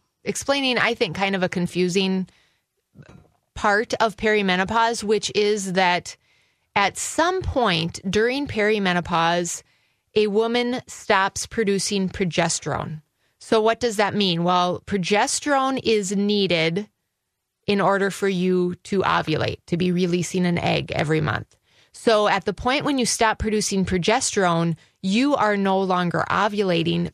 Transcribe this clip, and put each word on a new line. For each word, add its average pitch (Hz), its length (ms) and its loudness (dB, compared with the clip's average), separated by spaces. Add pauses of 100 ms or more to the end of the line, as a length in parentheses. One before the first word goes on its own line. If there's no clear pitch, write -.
(240)
explaining, 262 540 -2
I 208 160 2
think, 202 220 -2
kind 196 200 -2
of 185 80 0
a 180 60 0
confusing 185 760 -2 (1300)
part 208 440 2
of 226 180 0
perimenopause, 214 840 0
which 208 320 0
is 208 380 0
that 180 420 0 (600)
at 202 220 0
some 359 440 0
point 180 580 0 (100)
during 247 380 0
perimenopause, 175 1160 0 (520)
a 214 120 4
woman 240 580 0
stops - 600 0
producing 196 600 -2
progesterone. 165 920 -2 (380)
So - 220 2
what 226 180 2
does 226 180 0
that 202 160 2
mean? 180 300 0
Well, 180 420 0
progesterone 262 960 0
is 208 320 0
needed 190 720 0 (800)
in 202 140 2
order 196 320 2
for 196 160 -4
you 180 560 0
to 190 200 -2
ovulate, 165 640 -2
to 175 100 -2
be 180 140 0
releasing 180 540 0
an 175 120 0
egg - 360 -2
every 156 280 0
month. 107 340 -6 (380)
So 214 340 2
at 190 160 0
the 202 100 -4
point 254 300 -2
when 277 140 -2
you 240 80 0
stop 220 340 0
producing 202 460 -2
progesterone, 175 880 0 (260)
you 247 340 2
are 208 200 2
no 196 240 2
longer 180 500 0
ovulating, 175 840 0